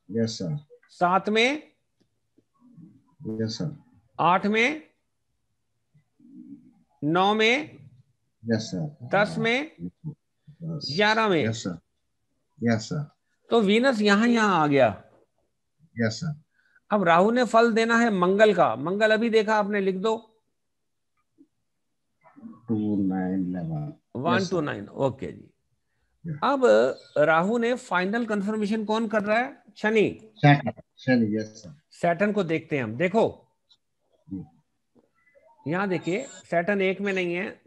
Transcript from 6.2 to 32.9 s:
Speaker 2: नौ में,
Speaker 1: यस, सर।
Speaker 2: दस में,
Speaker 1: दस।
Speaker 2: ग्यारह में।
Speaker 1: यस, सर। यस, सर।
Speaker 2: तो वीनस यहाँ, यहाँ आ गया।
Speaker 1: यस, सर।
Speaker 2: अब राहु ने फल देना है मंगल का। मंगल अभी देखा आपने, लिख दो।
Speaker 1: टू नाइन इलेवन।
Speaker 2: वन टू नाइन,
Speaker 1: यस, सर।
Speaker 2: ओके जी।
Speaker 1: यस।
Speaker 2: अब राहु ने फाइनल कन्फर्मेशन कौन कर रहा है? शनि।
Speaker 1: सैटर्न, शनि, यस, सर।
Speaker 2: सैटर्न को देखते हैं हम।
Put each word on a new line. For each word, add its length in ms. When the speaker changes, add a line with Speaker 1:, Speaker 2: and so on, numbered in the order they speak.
Speaker 2:
नौ 300
में, 420
Speaker 1:
यस, 180
सर। 520
Speaker 2:
दस 240
में, 440
Speaker 1:
दस। 1120
Speaker 2:
ग्यारह 320
में। 160
Speaker 1:
यस, 120
सर। 220
यस, 180
सर। 300
Speaker 2:
तो 100
वीनस 400
यहाँ, 280
यहाँ 340
आ 40
गया। 380
Speaker 1:
यस, 300
सर। 300
Speaker 2:
अब 120
राहु 280
ने 140
फल 280
देना 260
है 120
मंगल 440
का। 220
मंगल 340
अभी 200
देखा 260
आपने, 240
लिख 160
दो। 440
Speaker 1:
टू 280
नाइन 520
इलेवन। 460
Speaker 2:
वन 300
टू 140
नाइन, 200
Speaker 1:
यस, 60
सर। 60
Speaker 2:
ओके 400
जी। 180
Speaker 1:
यस। 160
Speaker 2:
अब 180
राहु 400
ने 160
फाइनल 520
कन्फर्मेशन 580
कौन 240
कर 140
रहा 160
है? 240
शनि। 600
Speaker 1:
सैटर्न, 460
शनि, 400
यस, 100
सर। 280
Speaker 2:
सैटर्न 420
को 120
देखते 320
हैं 80
हम। 120